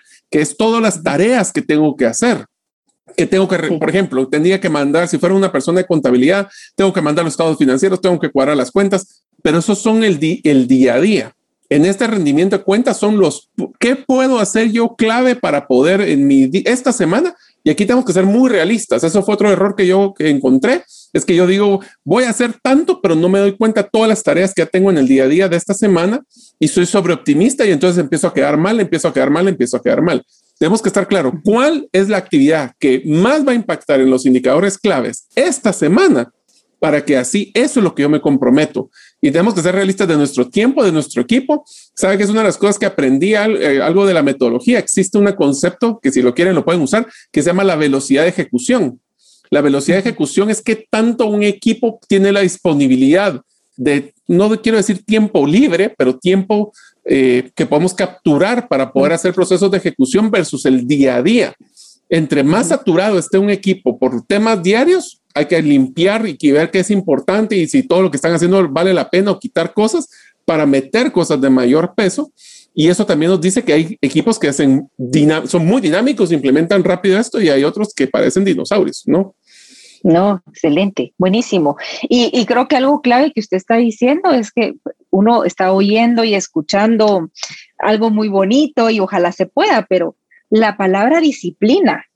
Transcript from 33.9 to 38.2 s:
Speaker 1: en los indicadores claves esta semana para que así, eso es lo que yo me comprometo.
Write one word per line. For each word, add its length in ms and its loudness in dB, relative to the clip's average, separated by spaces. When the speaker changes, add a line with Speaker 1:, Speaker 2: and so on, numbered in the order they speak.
Speaker 1:
en 100 4
los 160 0
indicadores 520 0
claves 560 -4
esta 380 -2
semana 580 2
para 180 0
que 140 0
así, 380 -4
eso 260 0
es 40 2
lo 100 0
que 80 -2
yo 80 2
me 100 2
comprometo. 720 0